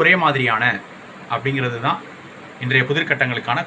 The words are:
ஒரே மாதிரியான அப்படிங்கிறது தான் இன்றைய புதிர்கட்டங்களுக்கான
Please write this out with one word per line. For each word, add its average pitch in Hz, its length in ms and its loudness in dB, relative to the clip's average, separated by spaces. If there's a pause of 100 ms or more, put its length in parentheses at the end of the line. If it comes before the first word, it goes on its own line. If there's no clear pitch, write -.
ஒரே 175 120 6 (100)
மாதிரியான 123 420 2 (680)
அப்படிங்கிறது 127 500 -2
தான் - 160 0 (640)
இன்றைய 127 260 4
புதிர்கட்டங்களுக்கான 131 800 0